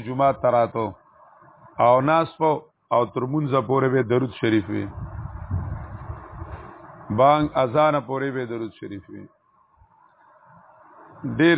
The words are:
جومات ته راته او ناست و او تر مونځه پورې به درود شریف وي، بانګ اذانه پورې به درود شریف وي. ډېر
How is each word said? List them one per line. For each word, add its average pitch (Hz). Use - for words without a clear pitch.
جومات 131
ته 123
راته 113
او 120
ناست 160
و 156
او 120
تر 123
مونځه 143
پورې 131
به 131
درود 123
شریف 110
وي، 104
بانګ 147
اذانه 147
پورې 135
به 127
درود 113
شریف 101
وي. 101
ډېر 165